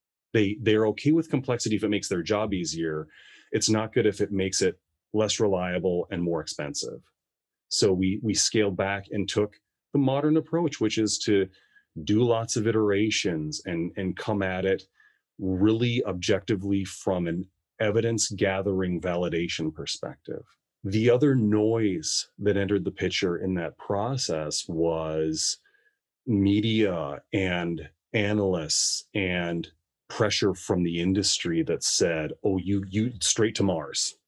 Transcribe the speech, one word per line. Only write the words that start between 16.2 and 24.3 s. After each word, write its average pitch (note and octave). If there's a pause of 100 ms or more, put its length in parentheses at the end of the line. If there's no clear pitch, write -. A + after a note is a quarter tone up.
from F2+
an F2 (320)
evidence A2+
gathering F#2+
validation E2+
perspective. - (400)
The G#2+
other C3
noise G#2+ (120)
that G2+
entered G2
the F#2+
picture F2+
in F#2
that E2
process G2+